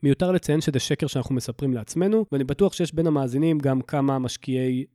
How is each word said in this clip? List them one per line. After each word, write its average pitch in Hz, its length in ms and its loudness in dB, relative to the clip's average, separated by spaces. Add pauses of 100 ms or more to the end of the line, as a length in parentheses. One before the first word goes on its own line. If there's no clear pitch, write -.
מיותר 147 300 2
לציין 160 280 2
שזה 143 180 0
שקר 147 280 -2
שאנחנו 135 280 -4
מספרים 127 400 -2
לעצמנו, 190 580 0
ואני 139 120 0
בטוח 143 280 2
שיש 170 220 -2
בין 165 120 2
המאזינים 147 520 2
גם 135 220 0
כמה 139 380 0
משקיעי 127 640 -2 (100)